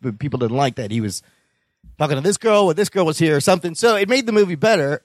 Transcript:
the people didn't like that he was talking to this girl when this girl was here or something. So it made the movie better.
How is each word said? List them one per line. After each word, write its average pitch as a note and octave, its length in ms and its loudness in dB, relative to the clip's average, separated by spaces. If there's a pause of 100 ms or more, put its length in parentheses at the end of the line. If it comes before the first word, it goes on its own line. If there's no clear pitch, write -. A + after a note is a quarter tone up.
the B2+ 100 -6
people C3+ 280 -6
didn't A#2 180 -2
like C#3 180 -2
that A2 140 -8
he A#2 100 -4
was G#2 220 -6 (760)
talking D3 200 -2
to C3+ 60 -4
this F#3+ 140 -2
girl G#3 300 2
when D#3+ 100 0
this G3 140 0
girl F#3 160 0
was D#3+ 120 -4
here D#3 180 2
or C#3+ 40 0
something. F3 340 0
So A3+ 220 2
it G3+ 120 0
made B3+ 180 2
the A3+ 60 2
movie G3+ 240 2
better. D3+ 480 0